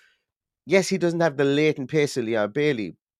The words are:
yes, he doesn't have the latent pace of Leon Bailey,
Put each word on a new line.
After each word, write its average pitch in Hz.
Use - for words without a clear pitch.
yes, 180
he 190
doesn't 170
have 156
the 139
latent 143
pace 147
of 123
Leon 107
Bailey, 120